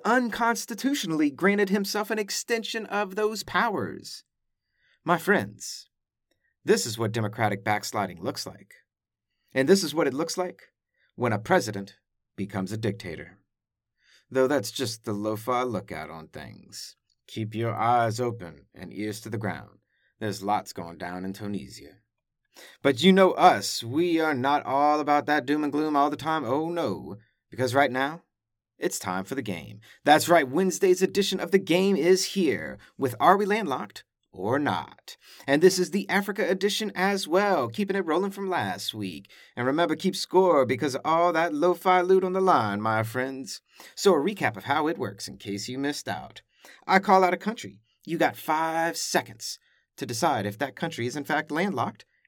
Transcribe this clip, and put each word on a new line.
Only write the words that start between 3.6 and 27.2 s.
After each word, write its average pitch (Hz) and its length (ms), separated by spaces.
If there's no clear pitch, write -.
My 165 140
friends, 110 720
this 214 220
is 107 120
what 110 140
democratic 107 520
backsliding 101 600
looks - 220
like. - 280
And 135 140
this 196 160
is 143 100
what 156 140
it 123 60
looks 160 240
like 180 240
when 156 180
a 107 60
president 110 560
becomes 95 360
a 113 60
dictator. 95 600
Though 131 180
that's 131 240
just 113 320
the 110 100
lo-fi 107 500
lookout 87 460
on 80 200
things. - 680
Keep 110 260
your 110 220
eyes 117 440
open 87 540
and 87 200
ears 104 280
to 117 80
the 110 80
ground. 80 420
There's 101 240
lots 101 300
going 85 240
down 90 280
in 95 80
Tunisia. - 640
But 190 200
you 190 100
know 190 200
us, 143 520
we 160 360
are 156 140
not 139 320
all 147 340
about 147 260
that 147 200
doom 151 180
and 147 80
gloom 151 240
all 143 140
the 147 80
time. 156 280
Oh 147 240
no, 110 480